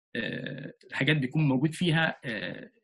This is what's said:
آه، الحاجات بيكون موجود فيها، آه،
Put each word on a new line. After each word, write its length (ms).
آه، 580
الحاجات 280
بيكون 300
موجود 260
فيها، 520
آه، 460